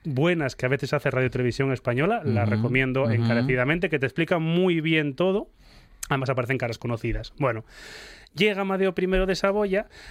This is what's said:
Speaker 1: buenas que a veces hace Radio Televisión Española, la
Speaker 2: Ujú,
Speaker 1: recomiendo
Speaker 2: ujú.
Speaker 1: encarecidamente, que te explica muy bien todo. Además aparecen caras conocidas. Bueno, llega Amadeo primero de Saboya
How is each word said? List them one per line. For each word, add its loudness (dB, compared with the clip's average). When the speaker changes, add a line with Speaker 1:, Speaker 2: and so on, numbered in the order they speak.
Speaker 1:
buenas 0
que -4
a 0
veces -2
hace 0
Radio 0
Televisión 0
Española, 0
la 2
Speaker 2:
Ujú, 2
Speaker 1:
recomiendo 2
Speaker 2:
ujú. 2
Speaker 1:
encarecidamente, 2
que 0
te 0
explica 0
muy 2
bien 0
todo. 0
Además 0
aparecen 0
caras -4
conocidas. -4
Bueno, 0
llega 2
Amadeo 0
primero 2
de 0
Saboya 0